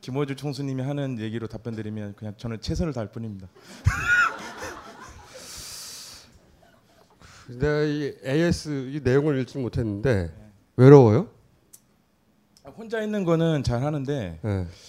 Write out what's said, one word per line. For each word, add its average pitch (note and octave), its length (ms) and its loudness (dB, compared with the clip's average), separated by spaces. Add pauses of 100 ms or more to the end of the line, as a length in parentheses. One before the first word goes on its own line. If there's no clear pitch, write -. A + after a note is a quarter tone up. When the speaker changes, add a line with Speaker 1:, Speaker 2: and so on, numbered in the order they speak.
Speaker 1:
김어준 C#3 340 -6
총수님이 C3+ 480 -6
하는 C#3 360 -6
얘기로 A2 280 -6
답변 A2 260 -10
드리면 G#2+ 420 -8
그냥 G#2+ 220 -12
저는 A2+ 220 -10
최선을 E3 320 -4
다할 A2+ 180 -6
뿐입니다. G#2 380 -12 (380)
<laughs> C6+ 420 2 (3250)
Speaker 2:
내가 D3 360 -2
이 D3 400 -2
에이에스 D3 680 -2
이 D3+ 100 -8
내용을 C#3 380 2
읽지 B2 160 -8
못했는데 A2 680 -2
Speaker 1:
네. - 240 -16 (260)
Speaker 2:
외로워요? C3 520 10 (1300)
Speaker 1:
아, C#3 60 -18
혼자 A3 320 -6
있는 G#3+ 220 -2
거는 E3 400 2
잘 A#2+ 200 0
하는데, C3+ 580 -4
Speaker 2:
네. F#2+ 260 -2 (220)